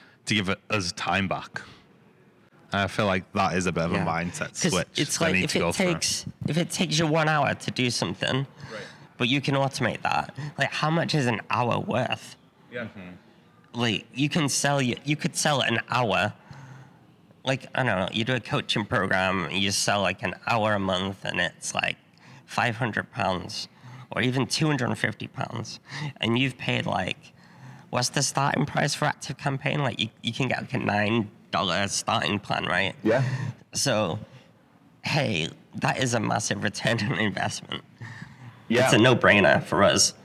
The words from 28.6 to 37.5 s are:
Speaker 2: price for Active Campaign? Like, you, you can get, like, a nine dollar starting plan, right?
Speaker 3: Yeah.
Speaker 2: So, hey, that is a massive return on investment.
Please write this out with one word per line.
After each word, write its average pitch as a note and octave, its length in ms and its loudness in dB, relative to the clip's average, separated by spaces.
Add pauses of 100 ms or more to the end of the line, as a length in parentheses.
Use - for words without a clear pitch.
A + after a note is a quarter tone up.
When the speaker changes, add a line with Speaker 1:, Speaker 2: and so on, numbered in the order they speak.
Speaker 2:
price - 300 0
for D3+ 100 -2
Active - 320 -4
Campaign? C#3 460 -2
Like, B2+ 160 -4
you, A2+ 100 0 (140)
you A#2+ 100 -4
can C3 140 -2
get, - 140 -2
like, - 120 -10
a A#2+ 60 0
nine G#2+ 500 0 (220)
dollar F#2 360 0
starting G2+ 520 0
plan, - 260 -4
right? F2+ 380 0
Speaker 3:
Yeah. A2+ 200 4 (500)
Speaker 2:
So, G#2+ 440 0 (840)
hey, A2 460 0 (260)
that - 260 0
is B2 140 2
a A#2 40 2
massive A2 440 0
return A2+ 400 0
on G2+ 160 -2
investment. - 640 -2 (840)